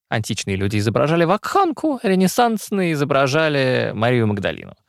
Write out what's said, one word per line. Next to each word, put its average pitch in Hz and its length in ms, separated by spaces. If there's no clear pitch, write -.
Античные 107 460
люди 98 220
изображали 131 460
вакханку, 294 800
ренессансные 190 880
изображали 139 1040
Марию 117 320
Магдалину 87 480